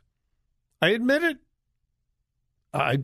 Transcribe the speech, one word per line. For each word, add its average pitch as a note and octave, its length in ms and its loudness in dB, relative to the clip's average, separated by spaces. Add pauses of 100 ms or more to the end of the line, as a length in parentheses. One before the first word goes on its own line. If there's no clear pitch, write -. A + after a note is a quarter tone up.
(800)
I E3+ 100 4
admit B3+ 320 0
it. D#4+ 160 -2 (1300)
I, C#3 300 -2